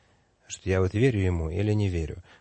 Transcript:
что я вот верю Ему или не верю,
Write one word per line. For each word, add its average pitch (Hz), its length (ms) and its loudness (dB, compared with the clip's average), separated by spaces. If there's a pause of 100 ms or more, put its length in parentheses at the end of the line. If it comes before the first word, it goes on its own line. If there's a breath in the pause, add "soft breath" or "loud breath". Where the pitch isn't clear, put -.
(480 soft breath)
что - 220 -10
я 92 120 4
вот 92 120 0
верю 110 260 2
Ему 87 300 0
или 101 240 0
не 104 160 2
верю, 82 340 -4 (180 loud breath)